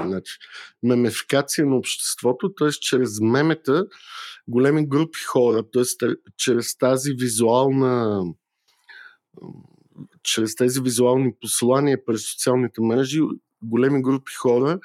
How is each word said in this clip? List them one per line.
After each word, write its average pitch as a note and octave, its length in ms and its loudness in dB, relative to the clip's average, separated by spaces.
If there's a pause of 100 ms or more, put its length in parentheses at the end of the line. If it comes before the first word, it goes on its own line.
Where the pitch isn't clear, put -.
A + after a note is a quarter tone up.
значи, F#2 260 -6 (500)
мемификация B2 840 0
на C3+ 100 2
обществото, - 800 -4
т.е. D3+ 160 0
чрез A#2+ 500 -2
мемета D3 640 0 (640)
големи C#3+ 380 2
групи D3 400 -2
хора, A#2 360 2 (100)
т.е. B2 100 2 (160)
тър-, A#2 200 -2 (180)
чрез A#2+ 420 -2
тази C3 340 0
визуална, A#2+ 1120 0 (1200)
м, - 100 -18 (720)
чрез A2 320 -2
тези B2+ 260 0
визуални B2 600 2
послания C3 640 0
през A2+ 180 -4
социалните B2 580 -2
мрежи, C3 400 0 (420)
големи B2+ 400 0
групи C3 300 -2
хора C3 520 0